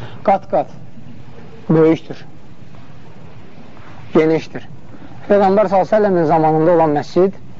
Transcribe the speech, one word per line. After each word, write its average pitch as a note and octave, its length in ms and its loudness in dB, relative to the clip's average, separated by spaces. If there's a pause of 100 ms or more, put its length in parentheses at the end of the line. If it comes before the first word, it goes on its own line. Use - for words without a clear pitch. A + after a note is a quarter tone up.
(240)
qat-qat F#3+ 440 2 (1000)
böyükdür, D#3+ 560 4 (1900)
genişdir. D#3 540 2 (640)
Peyğəmbər G3+ 380 6
s.ə.v-in F#3+ 580 4
zamanında D#3 460 4
olan D#3+ 240 4
məscid F3+ 380 2 (260)